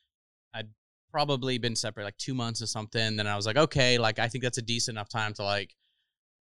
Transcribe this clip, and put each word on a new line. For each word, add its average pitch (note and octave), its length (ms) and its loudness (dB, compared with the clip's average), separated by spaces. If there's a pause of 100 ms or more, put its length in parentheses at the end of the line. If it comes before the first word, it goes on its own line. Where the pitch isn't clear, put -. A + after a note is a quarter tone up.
(540)
I'd A2 140 -10 (420)
probably C3+ 480 2
been A#2 160 0
separated, G#2+ 320 -4
like, G2+ 120 -10
two C#3 160 -6
months A#2 280 -4
or A2 40 -6
something. A2 500 -2
Then G#2 100 0
I G#2 80 0
was G#2 120 -2
like, A2 100 0
"Okay, C3 420 6
like, A2 220 2
I A#2 80 2
think A#2+ 160 -6
that's B2+ 140 -2
a A#2+ 40 -4
decent A2+ 340 -4
enough G#2 120 -8
time G#2+ 260 -2
to, G#2 80 -6
like, G2+ 320 -2 (720)